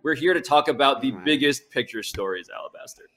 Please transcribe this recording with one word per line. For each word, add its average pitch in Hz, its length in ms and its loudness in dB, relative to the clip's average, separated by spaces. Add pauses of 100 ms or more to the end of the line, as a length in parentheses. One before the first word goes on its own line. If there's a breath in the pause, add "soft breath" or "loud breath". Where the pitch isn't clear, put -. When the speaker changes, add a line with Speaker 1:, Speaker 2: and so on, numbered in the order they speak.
Speaker 1:
We're 156 120 0
here 170 200 2
to 160 60 0
talk 147 280 2
about 135 320 2
the 135 100 0
Speaker 2:
Right. 92 140 -12
Speaker 1:
biggest 147 440 0
picture 117 340 -6
stories, 95 520 -6
Alabaster. - 600 -16